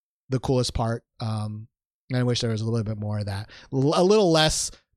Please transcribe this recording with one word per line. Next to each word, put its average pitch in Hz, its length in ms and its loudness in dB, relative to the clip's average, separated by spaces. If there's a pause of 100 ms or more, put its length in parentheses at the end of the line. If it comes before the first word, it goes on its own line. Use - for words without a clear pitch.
(300)
the 127 100 0
coolest 127 340 0
part. 117 300 -4 (160)
Um, 110 480 -6 (420)
and 127 100 -2
I 123 40 2
wish 123 160 0
there 117 120 -2
was 107 100 -2
a 110 40 -4
little 113 200 -2
bit 107 120 -6
more 104 220 -6
of 104 60 -4
that. 101 240 -8 (240)
L-, 135 220 2
a 175 80 4
little 196 280 6
less 156 400 2 (260)